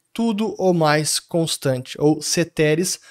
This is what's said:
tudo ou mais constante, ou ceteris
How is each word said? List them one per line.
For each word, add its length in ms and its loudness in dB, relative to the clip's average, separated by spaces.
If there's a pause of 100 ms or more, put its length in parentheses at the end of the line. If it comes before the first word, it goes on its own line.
(120)
tudo 440 -2
ou 160 2
mais 460 2
constante, 800 -4
ou 220 2
ceteris 760 0 (100)